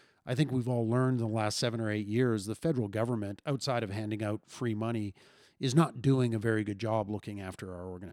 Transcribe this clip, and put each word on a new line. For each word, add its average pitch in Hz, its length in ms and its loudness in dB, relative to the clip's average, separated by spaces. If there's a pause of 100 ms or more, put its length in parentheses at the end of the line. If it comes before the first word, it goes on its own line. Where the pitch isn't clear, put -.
(260)
I 127 80 -2
think 131 180 2
we've 123 160 0
all 120 180 2
learned 127 360 2
in 113 40 0
the 107 60 -2
last 107 260 0
seven 117 220 0
or 110 100 0
eight 107 160 0
years, 110 380 2
the 107 100 -4
federal 123 340 0
government, 104 580 -2
outside 131 360 -2
of 104 60 -2
handing 107 340 -4
out 107 240 -2
free 117 280 -2
money, 107 400 -2 (440)
is 131 160 0
not 160 280 4
doing 127 320 4
a 110 40 0
very 110 260 2
good 101 140 -4
job 110 300 0
looking 104 320 -6
after 95 320 -10
our 90 140 -10
organ-, 90 260 -10